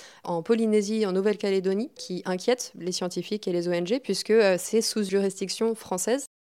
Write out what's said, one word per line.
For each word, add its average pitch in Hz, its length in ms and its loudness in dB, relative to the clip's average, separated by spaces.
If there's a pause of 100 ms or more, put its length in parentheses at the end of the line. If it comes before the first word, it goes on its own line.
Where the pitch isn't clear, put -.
(240)
en 170 180 -2
Polynésie, 214 640 2
en 190 60 0
Nouvelle-Calédonie, 196 800 0
qui - 300 -8
inquiètent 190 520 -2
les 175 140 -6
scientifiques 180 560 -4
et 185 60 -2
les 175 160 0
O 175 40 2
N 175 140 0
G, 247 140 0
puisque, - 300 -2
euh, 208 280 6
c'est 220 240 0
sous 214 220 -2
juridiction 196 720 -2
française. 220 500 -2 (300)